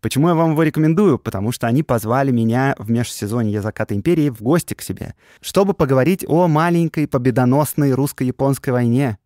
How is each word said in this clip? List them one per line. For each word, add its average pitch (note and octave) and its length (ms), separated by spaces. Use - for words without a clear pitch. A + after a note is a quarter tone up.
Почему C3+ 260
я F3 80
вам E3 160
его D#3 120
рекомендую? D#3+ 560
Потому G#2 340
что - 140
они B2+ 160
позвали B2 480
меня A#2+ 460
в G#2 140
межсезонье A2 720
«Заката G#2 340
империи» D3+ 320
в A2+ 140
гости D3+ 320
к - 80
себе, - 340
чтобы G3 340
поговорить C#3 540
о E3+ 220
маленькой D#3+ 580
победоносной C3 880
русско-японской C3+ 760
войне B2 540